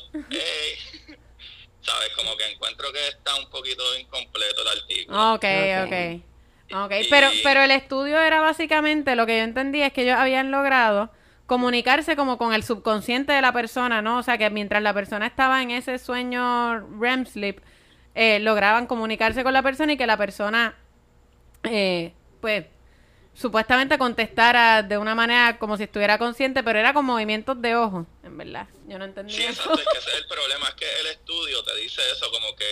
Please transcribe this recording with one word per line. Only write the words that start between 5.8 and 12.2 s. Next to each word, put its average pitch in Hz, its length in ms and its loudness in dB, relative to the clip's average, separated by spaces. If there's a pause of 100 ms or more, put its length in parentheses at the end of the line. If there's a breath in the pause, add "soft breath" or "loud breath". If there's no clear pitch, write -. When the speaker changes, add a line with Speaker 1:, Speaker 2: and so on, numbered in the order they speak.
Speaker 1:
ok. 175 360 -6 (640 soft breath)
Ok, 202 60 -10 (140)
Speaker 2:
Y - 60 -4
Speaker 1:
pero, 277 180 8 (140)
pero 269 180 6
el 269 80 6
estudio 269 500 0
era 320 220 4
básicamente, 302 760 2
lo 226 120 2
que 226 100 2
yo 220 60 2
entendí 269 400 -2
es 269 100 0
que 262 80 -2
ellos 247 160 2
habían 262 320 2
logrado 247 640 2 (340 soft breath)
comunicarse 247 680 2
como 262 240 0